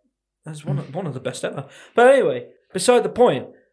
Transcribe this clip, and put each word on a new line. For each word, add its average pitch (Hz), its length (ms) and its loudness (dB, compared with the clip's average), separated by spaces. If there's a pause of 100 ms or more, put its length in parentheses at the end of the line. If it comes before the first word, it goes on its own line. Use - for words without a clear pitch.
(460)
That's 151 200 -16
one 143 140 -4
of, 139 160 -12
one 185 100 -8
of 139 80 -8
the 127 60 -12
best - 260 -10
ever. 170 220 -10 (280)
But 240 200 6
anyway, 147 320 0 (260)
beside 240 300 2
the 190 60 -4
point, 185 400 0 (240)